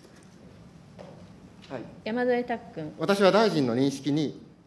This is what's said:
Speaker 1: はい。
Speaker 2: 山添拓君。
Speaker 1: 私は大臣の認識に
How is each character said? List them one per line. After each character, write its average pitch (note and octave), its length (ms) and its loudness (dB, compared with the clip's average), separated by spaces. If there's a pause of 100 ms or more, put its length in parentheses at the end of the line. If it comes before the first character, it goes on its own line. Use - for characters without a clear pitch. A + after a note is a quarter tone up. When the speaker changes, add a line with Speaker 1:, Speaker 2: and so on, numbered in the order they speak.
(1700)
Speaker 1:
は C3 80 -10
い。 A2 40 -12 (220)
Speaker 2:
山 A#3+ 200 -4
添 B3 200 0
拓 A#3 300 -10
君。 D#3 240 -10
Speaker 1:
私 G3 240 2
は F#3 80 8
大 G#3 200 4
臣 D3+ 160 2
の A#2 100 0
認 C#3 140 2
識 C#3 220 -4
に C#3+ 280 -2 (260)